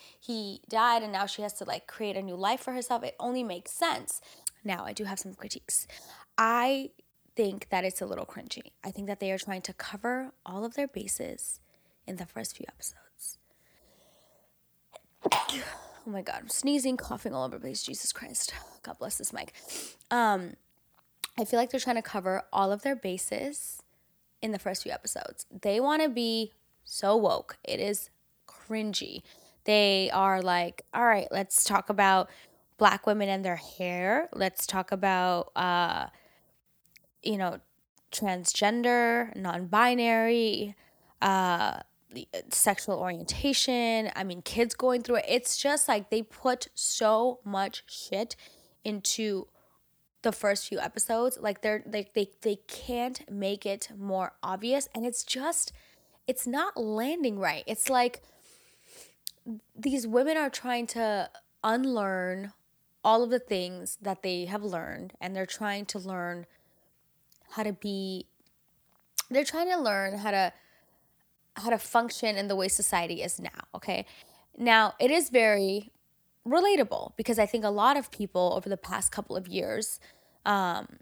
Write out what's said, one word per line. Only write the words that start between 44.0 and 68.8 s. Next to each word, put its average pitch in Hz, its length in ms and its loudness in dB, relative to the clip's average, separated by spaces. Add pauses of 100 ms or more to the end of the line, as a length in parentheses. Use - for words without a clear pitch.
I 190 100 -4
mean, 180 160 -8
kids 233 320 0
going 254 300 2
through 240 140 2
it. - 120 2
It's 247 260 2
just, 285 320 2
like, 208 220 2
they 220 140 2
put 254 500 -2
so 233 720 2
much 196 420 -4
shit - 480 -6 (480)
into 208 640 -2 (760)
the 220 100 2
first 202 340 0
few 190 120 -6
episodes. 240 580 0
Like, 208 240 -4
they're, 214 240 0
they, 208 280 -6
they, 202 180 0 (100)
they 214 140 0 (120)
can't 247 640 -6
make 202 340 -4
it 202 320 -6
more 190 360 -4 (100)
obvious. 233 500 -2
And 226 120 -4
it's 240 180 -4
just, 294 480 -2 (560)
it's 254 180 -2
not 294 300 -2
landing 226 640 -2
right. 160 260 0
It's - 240 0
like 247 320 4 (1500)
these 254 320 -2
women 262 300 4
are 294 140 0
trying 240 380 -4
to 214 420 -2 (340)
unlearn 202 880 0 (540)
all 226 180 8
of 233 60 0
the 240 100 2
things 185 600 -4
that 196 200 -4
they 180 240 -2
have 202 180 -6
learned, 185 580 -6
and 190 140 -6
they're 190 100 -2
trying 202 420 -6
to 208 120 -8
learn 175 460 -6 (1080)
how 196 120 -4
to 208 100 -2
be, 190 540 -6 (1000)